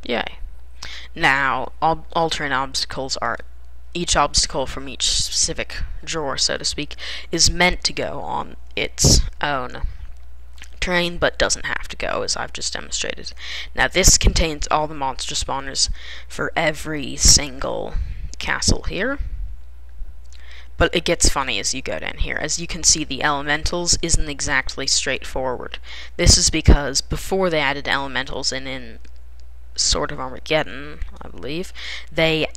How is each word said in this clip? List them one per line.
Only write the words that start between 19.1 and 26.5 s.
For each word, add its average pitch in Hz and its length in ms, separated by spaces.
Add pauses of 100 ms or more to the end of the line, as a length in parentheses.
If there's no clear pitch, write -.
But - 160
it 165 120
gets 170 240
funny 131 320
as - 120
you 131 100
go 80 180
down - 160
here. - 200
As 151 220
you 170 80
can 160 160
see, 156 220
the 135 180
elementals 151 800
isn't 160 260
exactly 139 600
straightforward. - 880 (380)
This 175 200
is 180 140